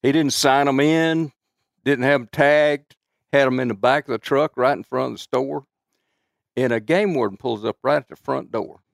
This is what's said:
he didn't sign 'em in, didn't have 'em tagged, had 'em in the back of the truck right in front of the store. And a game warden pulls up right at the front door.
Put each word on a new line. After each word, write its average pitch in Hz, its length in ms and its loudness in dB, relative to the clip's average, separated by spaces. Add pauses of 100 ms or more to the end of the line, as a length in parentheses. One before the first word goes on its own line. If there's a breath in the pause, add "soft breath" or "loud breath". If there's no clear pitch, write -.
he 135 100 2
didn't 147 200 0
sign 143 360 2
'em 135 120 0
in, 160 520 0 (520)
didn't 127 200 0
have 139 180 2
'em 110 80 -16
tagged, 147 640 2 (360)
had 139 140 4
'em 127 140 0
in 127 80 -2
the 113 60 -4
back 123 340 0
of - 40 -4
the 113 60 -4
truck 143 380 0
right 143 200 2
in - 80 -12
front 127 240 -4
of 120 60 -8
the - 80 -16
store. 135 420 -6 (920)
And 123 160 0
a 113 80 0
game 175 340 0
warden 107 240 -2
pulls 113 260 -6
up 110 180 -4
right 143 140 0
at 139 120 -6
the - 80 -18
front 135 360 -8
door. - 280 -8 (140)